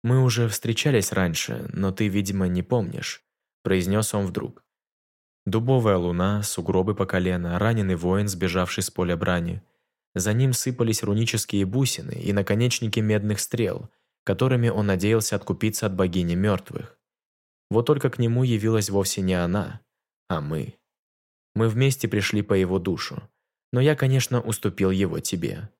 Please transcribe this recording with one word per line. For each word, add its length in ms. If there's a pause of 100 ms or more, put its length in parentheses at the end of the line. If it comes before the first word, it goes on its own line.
«Мы 200
уже 240
встречались 640
раньше, 600
но 180
ты, 160
видимо, 400
не 160
помнишь», 600 (400)
произнес 500
он 120
вдруг. 380 (800)
Дубовая 520
луна, 460
сугробы 520
по 100
колено, 540
раненый 360
воин, 320
сбежавший 560
с 60
поля 260
брани. 460 (540)
За 180
ним 200
сыпались 500
рунические 600
бусины 480
и 200
наконечники 680
медных 400
стрел, 500 (340)
которыми 460
он 180
надеялся 480
откупиться 500
от 100
богини 400
мертвых. 640 (720)
Вот 160
только 240
к 100
нему 240
явилась 460
вовсе 320
не 140
она, 460 (460)
а 140
мы. 340 (800)
Мы 120
вместе 400
пришли 340
по 120
его 260
душу, 420 (500)
но 100
я, 140
конечно, 460
уступил 500
его 280
тебе. 500 (100)